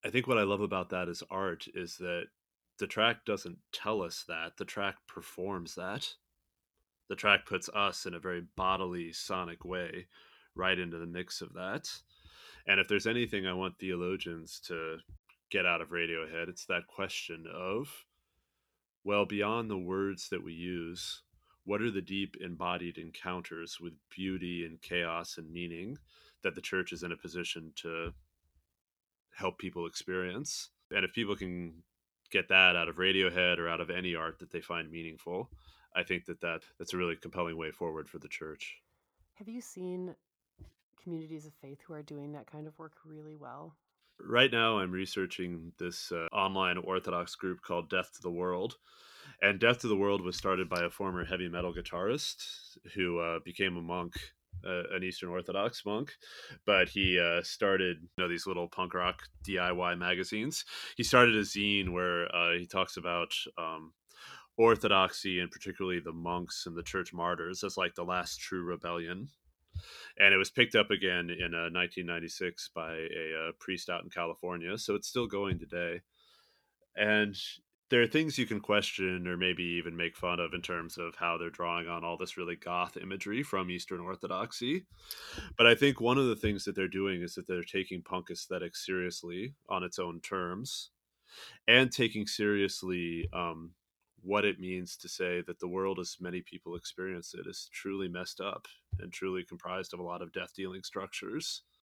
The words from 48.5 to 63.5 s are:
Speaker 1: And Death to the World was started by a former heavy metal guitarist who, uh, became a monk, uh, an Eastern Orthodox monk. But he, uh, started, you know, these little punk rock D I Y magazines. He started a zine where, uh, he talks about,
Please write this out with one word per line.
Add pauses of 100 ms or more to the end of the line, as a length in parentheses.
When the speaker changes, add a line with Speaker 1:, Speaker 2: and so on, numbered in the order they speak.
Speaker 1:
And
Death
to
the
World
was
started
by
a
former
heavy
metal
guitarist (500)
who,
uh,
became
a
monk, (520)
uh,
an
Eastern
Orthodox
monk. (540)
But
he,
uh,
started,
you
know,
these
little
punk
rock (220)
D
I
Y
magazines. (320)
He
started
a
zine
where,
uh,
he
talks
about, (240)